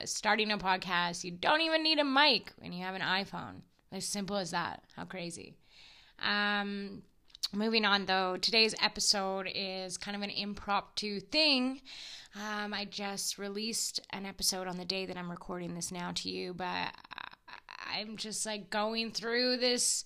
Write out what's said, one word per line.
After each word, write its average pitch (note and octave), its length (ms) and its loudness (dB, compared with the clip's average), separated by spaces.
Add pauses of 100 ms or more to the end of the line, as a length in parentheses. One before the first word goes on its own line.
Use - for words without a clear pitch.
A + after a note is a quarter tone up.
starting G#3+ 440 2
a G#3 80 2
podcast, F3+ 680 0
you F#3 60 -8
don't D4+ 320 4
even D#4+ 220 4
need D#4 160 4
a D4 40 6
mic C#4 540 4
when - 160 -12
you F3+ 100 -8
have F#3+ 120 -4
an F#3 60 -6
iPhone. D#3+ 600 -2 (300)
As F#3 120 -6
simple G3+ 320 -4
as F#3 140 0
that. E3 320 -2 (140)
How F3 100 -10
crazy. F3 480 -10 (680)
Um, G3+ 840 0 (500)
moving A3 320 4
on, G3 220 4
though, F#3 300 4
today's A3 440 6
episode F#3+ 720 2
is F#3 420 -4
kind G3+ 220 -6
of G3+ 60 -4
an G3 80 -4
impromptu G3+ 880 -2
thing. C4 600 2 (540)
Um, G#3 380 -4
I G3+ 120 -4
just G3 520 -4
released G#3 600 -2 (100)
an G3 160 -6
episode F#3+ 420 0
on F3+ 100 -4
the F3+ 60 -6
day F#3+ 220 -2
that F#3 100 -6
I'm F3 140 -6
recording F3 460 -6
this E3+ 160 -6
now F3 240 -6
to F#3 160 -4
you, F#3 240 -6
but F3+ 100 -4
I, - 1300 -8
I'm G#3+ 180 -8
just, G#3+ 260 -6
like, G#3+ 280 -6
going A3 400 0
through A#3+ 460 2
this B3 480 2